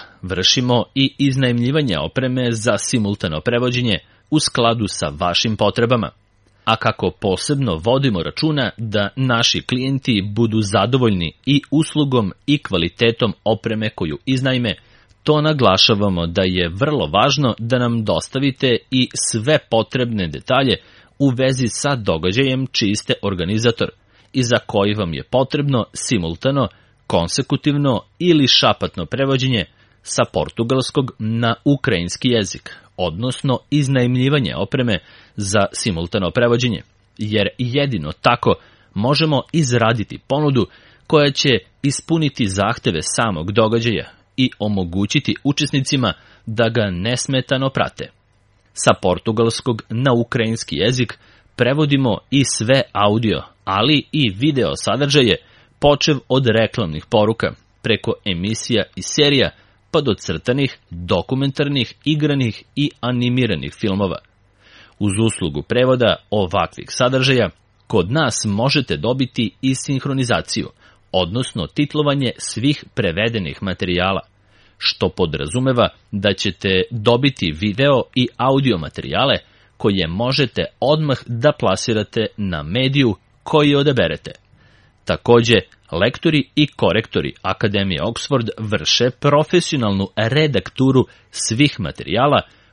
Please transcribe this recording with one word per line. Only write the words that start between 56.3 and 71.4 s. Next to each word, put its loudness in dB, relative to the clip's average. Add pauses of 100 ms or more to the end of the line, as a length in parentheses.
reklamnih 0
poruka, 2 (280)
preko 0 (120)
emisija -2 (120)
i -12
serija, 2 (420)
pa 2
do 0
crtanih, -4 (120)
dokumentarnih, -2 (120)
igranih 0 (120)
i 0
animiranih -2
filmova. -2 (800)
Uz 0 (100)
uslugu -2
prevoda 2 (140)
ovakvih -2
sadržaja, 0 (380)
kod 0
nas -2
možete 0
dobiti -2 (100)
i 0
sinhronizaciju, -4 (420)
odnosno -2